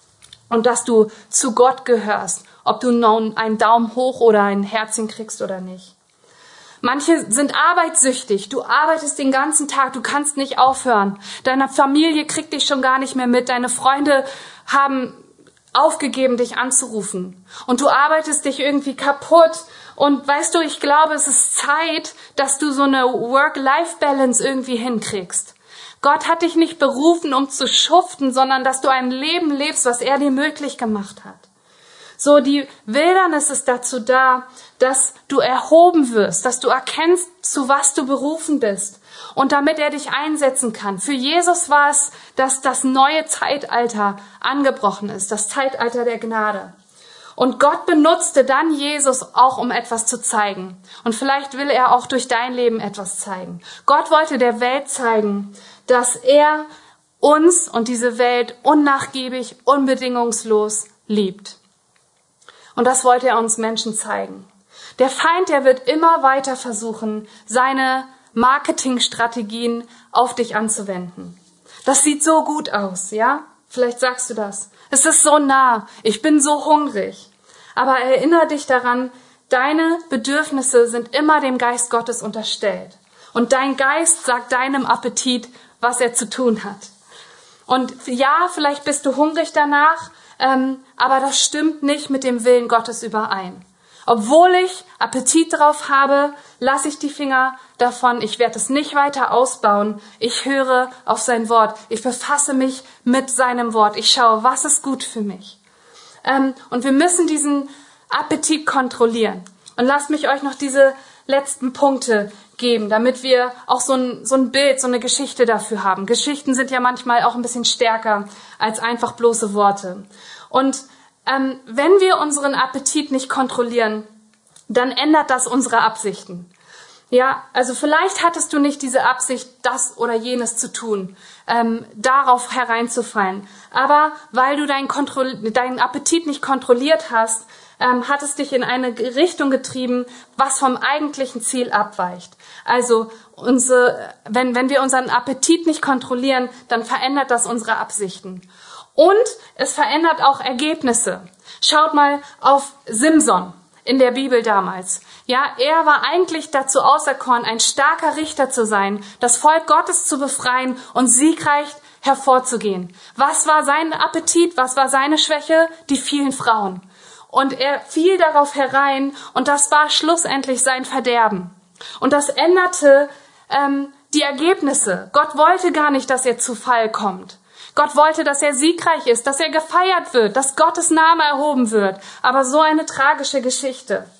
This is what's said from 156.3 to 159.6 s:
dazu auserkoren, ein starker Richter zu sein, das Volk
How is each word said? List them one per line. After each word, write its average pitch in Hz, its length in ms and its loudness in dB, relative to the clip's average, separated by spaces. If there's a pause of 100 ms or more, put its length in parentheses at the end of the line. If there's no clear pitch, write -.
dazu 269 300 0
auserkoren, 269 640 0
ein 226 160 -4
starker 294 560 0
Richter 294 340 -2
zu 233 160 -2
sein, 202 380 -2 (160)
das 240 160 2
Volk 320 300 2